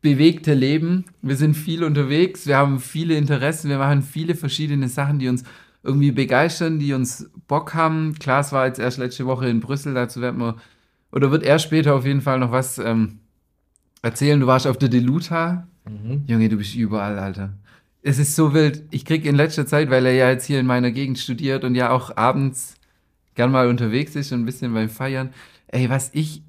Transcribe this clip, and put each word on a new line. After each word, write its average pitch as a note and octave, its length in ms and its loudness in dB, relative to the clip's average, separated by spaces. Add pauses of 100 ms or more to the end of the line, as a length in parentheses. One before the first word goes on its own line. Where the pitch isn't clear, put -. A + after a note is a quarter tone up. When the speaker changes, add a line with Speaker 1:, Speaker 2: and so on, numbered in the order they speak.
Speaker 1:
bewegte D#3 520 4
Leben. D#3 520 0 (160)
Wir C3+ 160 -2
sind D3+ 160 4
viel E3 320 -2
unterwegs, D3+ 640 0
wir C#3+ 100 4
haben C#3 240 2
viele D#3+ 340 -2
Interessen, D3 540 0
wir C#3 80 0
machen C3+ 240 2
viele D#3+ 340 -4
verschiedene D3 540 -2
Sachen, C#3+ 300 -2
die B2+ 100 0
uns B2 160 -2 (380)
irgendwie C#3+ 280 2
begeistern, D3+ 680 0
die C#3+ 140 -2
uns C3 380 -4 (180)
Bock D3+ 280 -2
haben. D#3+ 440 0
Klaas C#3 320 0
war C3+ 160 2
jetzt B2+ 100 -4
erst B2 200 -4
letzte B2+ 280 -6
Woche B2+ 220 -2
in A#2 140 0
Brüssel, C#3 320 -6
dazu B2 260 -4
werden B2 220 -4
wir, A#2 160 -4 (560)
oder C3+ 180 2
wird D#3 120 2
er D3 160 6
später D#3 360 2
auf B2+ 100 0
jeden C#3 140 0
Fall C3 200 0
noch B2 120 0
was, B2+ 260 -2
ähm, A2+ 420 0 (840)
erzählen. C#3+ 400 2
Du B2+ 60 2
warst B2+ 200 4
auf B2+ 100 0
der C3+ 120 2
Deluta. E3 760 0 (240)
Speaker 2:
Mhm. A2 380 -8
Speaker 1:
Junge, A2 220 4
du G#2+ 80 0
bist G2+ 180 -6
überall, G#2 440 -2
Alter. G2 340 -6 (500)
Es C#3 160 0
ist C#3+ 180 0
so D#3 160 4
wild. D3+ 380 2
Ich - 120 -6
krieg D#3+ 220 -2
in C#3+ 100 2
letzter D#3 300 2
Zeit, D3+ 240 0
weil B2+ 160 4
er B2+ 80 4
ja B2+ 160 4
jetzt C3 160 0
hier C#3+ 160 0
in B2+ 40 0
meiner B2 260 2
Gegend C3 280 -4
studiert C3+ 460 -4
und B2 100 0
ja B2 140 2
auch B2+ 260 -2
abends C3 600 0 (600)
gern B2 160 2
mal B2+ 160 4
unterwegs A#2+ 480 0
ist C#3+ 160 -6
und B2 120 -2
ein - 20 -2
bisschen B2+ 280 -6
beim A2 140 -2
Feiern. C3 440 -6 (360)
Ey, B2 220 0
was C3+ 240 -2
ich D#3 360 -4